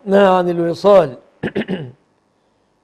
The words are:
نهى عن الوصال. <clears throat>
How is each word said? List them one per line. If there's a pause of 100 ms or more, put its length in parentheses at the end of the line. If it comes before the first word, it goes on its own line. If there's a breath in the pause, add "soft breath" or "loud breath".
نهى
عن
الوصال. (280)
<clears throat> (840)